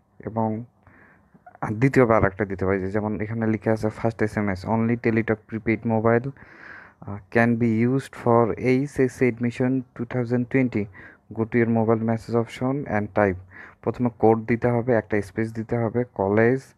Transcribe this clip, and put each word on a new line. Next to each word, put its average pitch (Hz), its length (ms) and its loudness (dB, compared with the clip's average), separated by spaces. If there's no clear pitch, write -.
এবং 110 440 -4
দ্বিতীয়বার 113 480 4
আরেকটা 95 240 0
দিতে 95 200 -4
হবে। 95 260 0
যেমন 104 300 -2
এখানে 113 260 -4
লিখে 110 220 0
আছে, 110 180 0
"First 110 360 -4
এসএমএস, 101 420 -2
only 113 320 0
Teletalk 113 560 -2
prepaid 110 340 -2
mobile, 117 440 2
আহ, 101 160 -12
can 117 240 4
be 117 400 2
used - 180 -6
for 117 340 4
এইচএসসি 131 720 0
admission 123 520 -2
two 120 180 -8
thousand 123 320 -2
twenty। 123 400 0
Go 110 100 -2
to 110 120 -4
your 117 140 4
mobile 113 320 2
message 113 420 -2
option 131 460 -6
and 104 240 -2
type।" 101 220 2
প্রথমে 123 360 -2
কোড 110 280 4
দিতে 117 220 0
হবে, 120 260 0
একটা 107 280 0
স্পেস 110 320 -6
দিতে 113 240 -6
হবে, 117 260 -2
কলেজ, 113 480 2